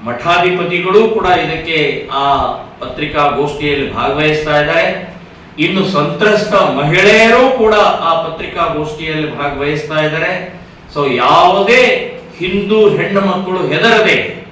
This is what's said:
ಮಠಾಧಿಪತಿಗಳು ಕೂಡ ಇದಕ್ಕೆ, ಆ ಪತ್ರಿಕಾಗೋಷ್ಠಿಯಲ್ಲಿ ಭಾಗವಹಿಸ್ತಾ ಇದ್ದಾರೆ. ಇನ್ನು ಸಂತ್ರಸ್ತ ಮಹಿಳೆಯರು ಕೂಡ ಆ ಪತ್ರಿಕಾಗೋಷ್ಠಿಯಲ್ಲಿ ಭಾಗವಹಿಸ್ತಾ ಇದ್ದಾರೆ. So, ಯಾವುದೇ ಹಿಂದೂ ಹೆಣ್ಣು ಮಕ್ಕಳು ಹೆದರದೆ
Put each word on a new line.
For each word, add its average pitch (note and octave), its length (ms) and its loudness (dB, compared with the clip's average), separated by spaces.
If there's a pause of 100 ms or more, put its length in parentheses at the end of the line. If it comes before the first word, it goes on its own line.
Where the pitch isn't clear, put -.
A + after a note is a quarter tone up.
ಮಠಾಧಿಪತಿಗಳು F3+ 1040 0
ಕೂಡ F3+ 160 -2
ಇದಕ್ಕೆ, D#3+ 840 -2
ಆ E3+ 400 0
ಪತ್ರಿಕಾಗೋಷ್ಠಿಯಲ್ಲಿ C#3+ 1400 -4
ಭಾಗವಹಿಸ್ತಾ D3+ 680 0
ಇದ್ದಾರೆ. - 540 -2 (440)
ಇನ್ನು F3+ 260 0
ಸಂತ್ರಸ್ತ - 680 0
ಮಹಿಳೆಯರು G#3 1040 4
ಕೂಡ G#3+ 180 4
ಆ E3+ 520 0
ಪತ್ರಿಕಾಗೋಷ್ಠಿಯಲ್ಲಿ D#3 1080 -6
ಭಾಗವಹಿಸ್ತಾ D3 600 -4
ಇದ್ದಾರೆ. E3+ 640 -4 (340)
So, C#3 200 0
ಯಾವುದೇ G3 960 4 (280)
ಹಿಂದೂ G3+ 520 2
ಹೆಣ್ಣು G3 320 0
ಮಕ್ಕಳು F#3+ 460 -2
ಹೆದರದೆ G#3+ 840 0